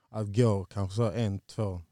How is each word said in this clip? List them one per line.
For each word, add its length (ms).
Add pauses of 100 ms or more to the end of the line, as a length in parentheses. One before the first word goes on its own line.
att 260
gå 300
kanske 300
så 160
en, 280
två, 420 (100)